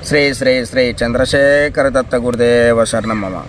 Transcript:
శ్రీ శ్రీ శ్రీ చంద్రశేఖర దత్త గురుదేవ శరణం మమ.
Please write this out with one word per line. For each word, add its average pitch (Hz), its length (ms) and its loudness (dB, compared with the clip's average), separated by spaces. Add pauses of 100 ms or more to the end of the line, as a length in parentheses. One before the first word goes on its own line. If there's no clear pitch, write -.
శ్రీ 151 140 2 (160)
శ్రీ 131 160 2 (160)
శ్రీ 127 140 0 (160)
చంద్రశేఖర 139 840 0 (100)
దత్త 127 180 -2 (100)
గురుదేవ 117 640 2
శరణం 110 320 -4
మమ. 92 140 -6 (120)